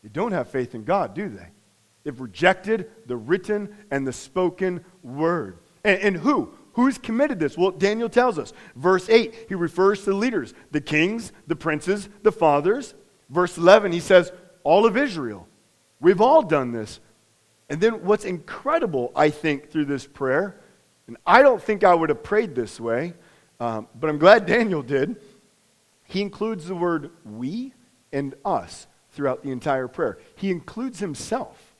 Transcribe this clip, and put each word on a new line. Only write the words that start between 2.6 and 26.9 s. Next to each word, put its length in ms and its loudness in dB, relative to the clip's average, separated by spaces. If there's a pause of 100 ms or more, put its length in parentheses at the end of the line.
the 100 -6
written 600 -4 (160)
and 160 -4
the 40 -4
spoken 720 -4 (200)
word. 560 -4 (240)
And, 160 2
and 180 0
who? 340 0 (220)
Who's 240 2
committed 420 -2
this? 160 -2
Well, 140 2
Daniel 400 -2
tells 300 2
us. 140 -10 (220)
Verse 320 2
eight, 400 2
he 60 -6
refers 460 0
to 100 -10
the 60 0
leaders, 400 -4 (160)
the 100 -2
kings, 500 -2 (140)
the 100 -4
princes, 540 -4 (140)
the 80 4
fathers. 640 0 (340)
Verse 260 -2
eleven, 360 6
he 80 -2
says, 320 4 (320)
"All 240 4
of 100 0
Israel." 500 -6 (520)
We've 220 4
all 200 6
done 300 -2
this. 280 -10 (720)
And 100 -6
then 240 0
what's 220 0
incredible, 880 -4
I 140 4
think, 400 -4
through 160 -2
this 220 -6
prayer, 520 -4 (460)
and 200 -18
I 180 8
don't 180 6
think 220 -2
I 100 8
would 160 2
have 140 -2
prayed 320 -2
this 240 -6
way, 340 -4 (460)
um, 280 -6 (100)
but 120 -2
I'm 80 -2
glad 300 8
Daniel 340 0
did. 360 -2 (880)
He 160 -6
includes 440 -6
the 100 -8
word 360 -4 (120)